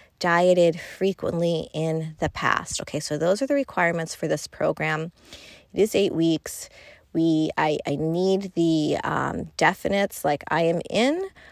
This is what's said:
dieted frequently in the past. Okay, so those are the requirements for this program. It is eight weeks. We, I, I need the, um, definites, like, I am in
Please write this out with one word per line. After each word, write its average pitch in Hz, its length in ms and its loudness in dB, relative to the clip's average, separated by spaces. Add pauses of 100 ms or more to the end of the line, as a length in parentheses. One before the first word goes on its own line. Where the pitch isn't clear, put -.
(180)
dieted 175 600 4
frequently 170 920 -2
in 160 460 -4
the 160 120 -2
past. - 500 -4
Okay, - 180 -8
so - 180 -6
those 180 240 0
are 269 60 -2
the 285 80 0
requirements 170 600 -2
for - 100 -6
this 151 220 -2
program. 156 640 -4 (600)
It - 80 -2
is 220 140 2
eight 202 180 2
weeks. - 560 -2 (440)
We, 160 440 2
I, 156 300 2
I 143 100 -2
need 185 580 0
the, 160 480 2
um, 147 560 -4
definites, 196 680 0
like, 147 240 0
I 160 140 0
am 165 260 2
in 302 400 0 (240)